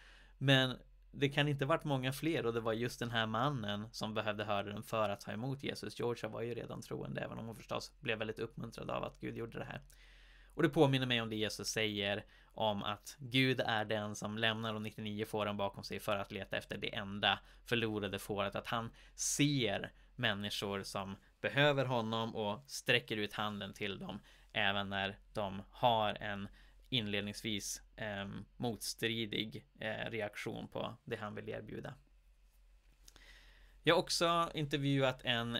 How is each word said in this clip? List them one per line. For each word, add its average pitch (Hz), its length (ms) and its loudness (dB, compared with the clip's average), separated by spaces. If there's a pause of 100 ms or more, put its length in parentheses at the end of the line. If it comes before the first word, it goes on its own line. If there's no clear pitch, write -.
(380)
Men 131 380 6 (380)
det 139 140 2
kan 143 200 4
inte 139 160 2
varit 156 200 2
många 131 280 0
fler, 143 340 0
och 117 60 2
det 117 80 2
var 113 120 2
just 117 260 0
den 117 120 -2
här 113 160 2
mannen 110 680 0
som 110 220 -4
behövde 107 300 0
höra 101 180 0
den 104 200 -4
för 107 260 0
att 101 120 -2
ta 107 120 -8
emot 135 300 -4
Jesus. - 360 -6
Georgia 117 300 -2
var 113 140 -6
ju 120 120 -4
redan 120 280 -8
troende, 131 380 -6
även 123 180 -6
om 113 80 -8
hon 113 100 -10
förstås 117 440 -6
blev 113 180 -2
väldigt 110 200 -4
uppmuntrad - 520 -8
av - 140 -2
att - 160 -10
Gud 120 160 -6
gjorde 117 220 -8
det 120 60 -6
här. 101 160 -10 (760)
Och 151 80 2
det 165 60 8
påminner 135 380 8
mig 120 140 4
om 113 100 -2
det 110 60 -2
Jesus 104 320 0
säger 104 560 2 (200)
om 107 380 0
att - 360 -6
Gud 131 420 4
är 110 240 2
den 104 300 -2
som 107 240 -4
lämnar 113 340 2
de 107 100 -4
nittionio 107 420 -4
fåren 104 320 0
bakom 101 280 -2
sig 101 160 -6
för 107 160 0
att 98 160 -6
leta 101 240 -6
efter - 220 -4
det - 160 -4
enda 101 440 0 (260)
förlorade 107 540 0
fåret. 101 380 -2
Att 104 100 -4
han 113 240 -4 (240)
ser 110 800 2 (240)
människor 101 640 0
som 98 340 -4 (240)
behöver 139 440 4
honom 113 520 0
och 107 300 -2
sträcker 120 500 2
ut 104 160 0
handen 104 400 -4
till 101 260 -4
dem, 196 220 -8 (320)
även 101 360 2
när 98 300 -2 (140)
de 98 380 -4
har 110 440 4
en 101 340 -8 (440)
inledningsvis, 104 920 -2 (140)
ehm, 104 480 -8 (120)
motstridig, 113 1120 -2 (140)
eh, 113 300 -4
reaktion 110 580 -6
på - 360 -6
det 117 120 -4
han 107 180 -8
vill 107 140 -10
erbjuda. 110 460 -8 (1900)
Jag 160 120 8
har 175 80 6
också 170 520 4
intervjuat 139 720 2
en 117 360 0